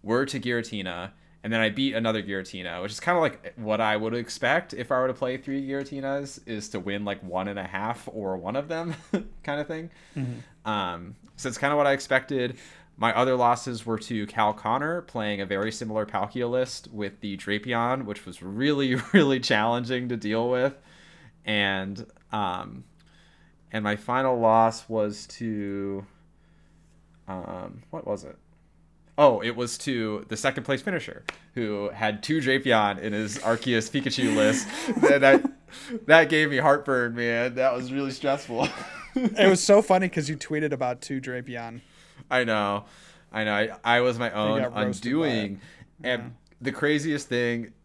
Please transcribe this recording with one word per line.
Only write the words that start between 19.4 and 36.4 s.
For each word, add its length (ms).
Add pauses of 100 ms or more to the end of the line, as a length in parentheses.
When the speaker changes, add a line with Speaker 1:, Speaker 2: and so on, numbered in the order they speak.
Speaker 1:
challenging 680
to 60
deal 340
with. 240 (680)
And, 640 (240)
um, 540 (880)
and 100
my 140
final 420
loss 500
was 380 (120)
to, 680 (1200)
um, 640
what 160
was 180
it? 120 (840)
Oh, 220
it 160
was 220
to 500
the 80
second 280
place 180
finisher, 420 (300)
who 360
had 320
two 180
Drapion 600
in 120
his 260
Arceus 520
Pikachu 440
list. 320 (200)
Speaker 2:
<laughs> 260
Speaker 1:
And 100
that, 280 (560)
that 220
gave 220